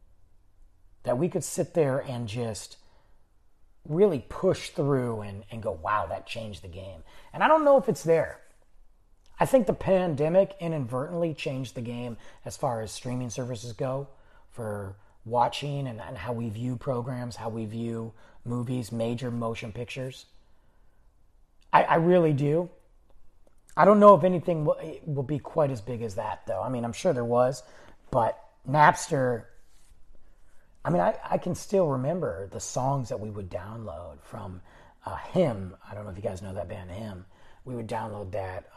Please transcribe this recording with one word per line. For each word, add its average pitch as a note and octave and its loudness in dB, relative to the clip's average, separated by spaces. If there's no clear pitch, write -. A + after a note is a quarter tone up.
That B2 0
we D#3+ 2
could E3 -2
sit - -4
there C#3 4
and A#2+ -6
just A2 -6
really E3 2
push - 0
through B2+ 0
and, G2+ -10
and A2+ -10
go, G#2+ -2
"Wow, F#2+ -2
that F#2+ -8
changed A2 -10
the F#2 -16
game." F2+ -16
And - 0
I A3+ 6
don't D#4 6
know C#4 10
if A3+ 2
it's F#3 -2
there. D#3+ 2
I D3 4
think B3 4
the - 2
pandemic F3 2
inadvertently D#3+ -2
changed C3 -8
the C3 -6
game A#2+ -8
as B2 -10
far A#2+ -2
as G#2 -8
streaming B2 -6
services A#2+ -8
go C3+ -6
for G2+ -8
watching C3 -2
and, A2+ -10
and G2+ -12
how A#2 -6
we A#2 -4
view A#2+ -4
programs, B2 -6
how A2+ -8
we A2 -6
view A2+ -6
movies, A#2+ -4
major A#2 -4
motion A#2 -6
pictures. B2+ -10
I, D3 8
I - 2
really E3+ 6
do. D3 2
I D#3 8
don't G#3 10
know G#3 12
if D3+ 6
anything F3 2
will, F3 2
will C#3+ -2
be C#3 -2
quite D3 0
as B2+ -6
big A2+ -8
as G#2+ -6
that, G#2+ -6
though. F#2+ -2
I A2+ -4
mean, B2 -2
I'm A#2 -4
sure F3+ 2
there B2 0
was, B2 2
but A2+ 2
Napster, C3 4
I - -2
mean, F3 2
I, G#3 2
I - 0
can F3+ -4
still F#3+ 2
remember C3 -2
the - -10
songs C3 -2
that A#2+ -4
we G#2+ -8
would G2+ -10
download F2 -10
from, F#2+ -12
uh, - -8
Him. G#2 -2
I G2+ -12
don't G#2 -10
know G#2 -10
if F2+ -12
you G2+ -10
guys F#2+ -6
know G2 -10
that G2 -8
band, F#2 -12
Him. G2 -12
We B2+ -10
would A2+ -8
download G#2 -8
that, F#2+ -8